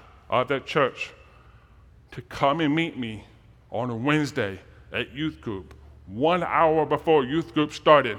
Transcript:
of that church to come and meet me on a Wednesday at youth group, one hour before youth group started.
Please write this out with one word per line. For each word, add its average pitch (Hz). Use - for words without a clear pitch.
of 120
that 135
church -
to 135
come 143
and 147
meet 160
me 113
on 120
a 117
Wednesday 123
at 110
youth 151
group, 95
one 131
hour 156
before 147
youth 156
group 151
started. 131